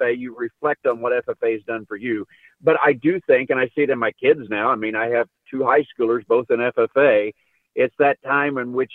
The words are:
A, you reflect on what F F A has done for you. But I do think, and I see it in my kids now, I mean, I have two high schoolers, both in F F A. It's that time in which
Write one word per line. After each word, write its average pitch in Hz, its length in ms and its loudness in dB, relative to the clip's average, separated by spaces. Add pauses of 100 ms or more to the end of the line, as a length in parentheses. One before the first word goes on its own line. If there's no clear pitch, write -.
A, 120 80 2
you 123 260 -6
reflect 139 480 -4
on 120 160 0
what 123 120 -2
F 123 140 -2
F 113 160 -6
A 113 100 0
has 104 100 -6
done 113 240 -8
for 107 80 -8
you. 107 320 -6 (340)
But 160 240 2
I 147 80 4
do 165 320 0
think, 131 240 2
and 131 100 0
I 123 140 -2
see 147 80 -2
it 131 80 0
in 131 80 0
my 113 140 -2
kids 127 360 0
now, 107 220 -2
I 127 60 2
mean, 110 200 -6
I 113 140 -2
have 117 180 0 (220)
two 131 140 -4
high 139 200 2 (140)
schoolers, 117 300 -2
both 120 240 0
in 120 100 0
F 123 160 -2
F 117 180 0
A. 110 380 4 (400)
It's 127 240 -2
that 139 240 2
time 143 380 -2
in 123 140 -8
which 131 220 -2